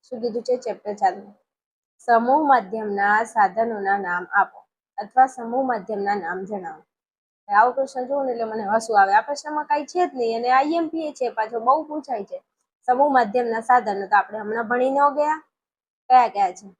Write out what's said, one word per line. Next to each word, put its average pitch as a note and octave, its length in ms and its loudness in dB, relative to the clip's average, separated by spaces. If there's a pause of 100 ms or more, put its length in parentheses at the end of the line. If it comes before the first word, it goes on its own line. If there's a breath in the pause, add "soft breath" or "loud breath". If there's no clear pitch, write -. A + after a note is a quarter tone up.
શું A#3+ 180 -14
કીધું A#3 220 -6
છે B3 140 -2
ચેપ્ટર G#3 380 -8
ચાર? F#3+ 180 0 (840)
સમૂહ B3 480 2
માધ્યમના G#3 760 0
સાધનોના G#3 760 0
નામ F3+ 340 -4
આપો - 340 0 (320)
અથવા A#3 280 2
સમૂહ B3 380 -6
માધ્યમના G3+ 500 -4
નામ F#3 300 -8
જણાવો. F#3 380 -12 (720)
આવો A#3+ 180 6
પ્રશ્ન B3+ 340 -4
જોઉં C4+ 200 -2
ને B3+ 60 -4
એટલે A#3 120 -4
મને A3 180 -6
હસવું G#3+ 380 2
આવે. G3 140 4
આ A3 60 6
પ્રશ્નમાં D4 440 -6
કાંઈ D4 200 -2
છે F4 220 -2
જ - 80 -6
નહીં A3+ 220 -2
અને A#3+ 120 -4
આઈ C4+ 260 2
એમ E4 140 -2
પી D#4+ 120 -6
એ D4+ 120 -6
છે A#3+ 180 -4
પાછો, A3+ 300 -6
બહુ C#4 240 2
પૂછાય C#4 400 -8
છે. - 180 -14 (440)
સમૂહ C4 220 4
માધ્યમના A#3+ 520 0
સાધનો G#3 460 0
તો G#3 100 2
આપણે G#3 220 0
હમણાં A3 300 -6
ભણી B3 220 2
ન C4+ 40 -2
ગયા? D4 480 2 (640)
કયા B3 200 6
કયા G3 240 -2
છે? G3 160 -20 (120)